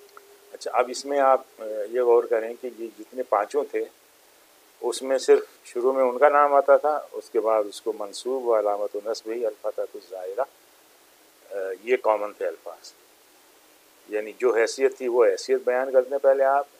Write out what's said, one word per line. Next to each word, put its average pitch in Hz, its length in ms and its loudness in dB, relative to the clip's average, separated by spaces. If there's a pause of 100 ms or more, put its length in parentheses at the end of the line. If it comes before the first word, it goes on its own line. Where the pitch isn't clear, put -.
(540)
अच्छा, - 180 -12
अब 123 180 0
इसमें 139 300 -6
आप, 131 260 4 (140)
अ, 113 40 -12
ये 107 380 -6
गौर 120 240 4
करें 117 300 -4
कि 127 120 -12
ये 113 200 -10
जितने 110 360 -12
पाँचों 127 400 -2 (100)
थे, 110 140 -4 (960)
उसमें 131 340 -4
सिर्फ - 480 2
शुरू 123 280 0
में 135 100 2
उनका 127 260 4
नाम 143 240 4
आता 139 240 6
था, 147 360 -2
उसके 110 260 -6
बाद 110 260 2
उसको 107 280 -8
मंसूब 107 520 -8
व 117 120 2
अलामतु 104 500 -2
नस्बिही 113 360 -8
अल 107 100 -4
फ़तहतु 104 460 -10
ज़ाहिरा, 95 460 -8 (1040)
अ, 95 220 -6 (120)
ये 127 120 0
कॉमन 104 360 -2
थे 98 120 -8
अल्फाज। 82 480 -12 (1160)
यानी 107 220 -6
जो 120 200 0
हैसियत 131 480 0
थी 131 60 -4
वो 120 180 4
हैसियत 123 400 0
बयान 127 260 0
करते 127 180 4
हैं 139 100 -4
पहले 135 240 4
आप, 139 240 2 (120)